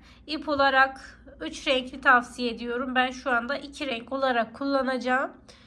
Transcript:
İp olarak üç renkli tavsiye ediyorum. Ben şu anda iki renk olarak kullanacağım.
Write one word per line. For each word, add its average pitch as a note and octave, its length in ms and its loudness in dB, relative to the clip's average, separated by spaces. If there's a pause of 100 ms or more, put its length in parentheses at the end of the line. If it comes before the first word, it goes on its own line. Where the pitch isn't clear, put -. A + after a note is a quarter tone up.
(280)
İp D4+ 220 -6
olarak C4+ 720 2 (200)
üç D#4 260 -8
renkli B3+ 340 -2
tavsiye B3 500 4
ediyorum. A#3+ 440 -4
Ben B3+ 160 2
şu B3+ 200 -4
anda A#3+ 260 0
iki C#4 300 -10
renk A#3 260 -6
olarak B3 400 0
kullanacağım. C4 760 0 (360)